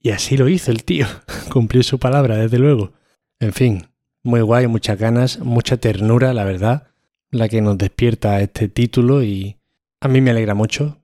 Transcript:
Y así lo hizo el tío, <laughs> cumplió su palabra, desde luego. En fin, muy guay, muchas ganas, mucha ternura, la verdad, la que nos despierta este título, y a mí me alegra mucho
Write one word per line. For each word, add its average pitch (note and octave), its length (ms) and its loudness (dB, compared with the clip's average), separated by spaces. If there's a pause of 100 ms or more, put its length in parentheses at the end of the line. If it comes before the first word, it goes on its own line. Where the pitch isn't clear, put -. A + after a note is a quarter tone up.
Y A#2 100 -2
así A#2+ 280 -2
lo C3 100 4
hizo F3 220 0
el A2+ 140 -4
tío, F#2+ 220 -2 (220)
<laughs> - 240 -14
cumplió B2 300 2
su B2+ 160 -2
palabra, B2+ 380 0
desde A2+ 220 0
luego. B2+ 340 2 (480)
En G#2+ 120 -2
fin, G#2+ 360 0 (340)
muy A#2+ 200 2
guay, A#2+ 240 2
muchas G#2+ 320 -2
ganas, A#2 420 0
mucha A#2+ 380 0
ternura, A2+ 540 2
la A2 120 -2
verdad, G2+ 440 -2 (420)
la A2+ 180 0
que A2 120 0
nos G#2 180 2
despierta G2+ 640 0
este G2+ 280 -2
título, B2 560 0
y G2 320 -6 (440)
a C#3 80 -4
mí C3 120 4
me C3 100 4
alegra A2 240 0
mucho B2+ 500 -2